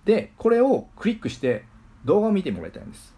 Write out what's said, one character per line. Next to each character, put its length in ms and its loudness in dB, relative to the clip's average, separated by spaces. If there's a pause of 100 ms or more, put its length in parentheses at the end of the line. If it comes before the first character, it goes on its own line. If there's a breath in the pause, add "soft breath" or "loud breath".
で、 320 2
こ 120 0
れ 120 4
を 340 2
ク 140 -2
リ 60 -2
ッ 40 -18
ク 80 -8
し 100 -8
て 280 -4 (400)
動 160 2
画 80 0
を 20 2
見 120 0
て 80 -6
も 100 -6
ら 80 -12
い 20 -20
た 80 -16
い 40 -18
ん 60 -16
で 60 -20
す。 220 -20